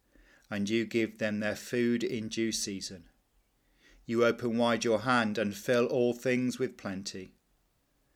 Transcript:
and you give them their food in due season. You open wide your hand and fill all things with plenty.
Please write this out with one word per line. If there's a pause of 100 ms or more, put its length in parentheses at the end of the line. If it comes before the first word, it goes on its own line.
(540)
and
you
give
them
their
food
in
due
season. (1000)
You
open
wide
your
hand
and
fill
all
things
with
plenty. (840)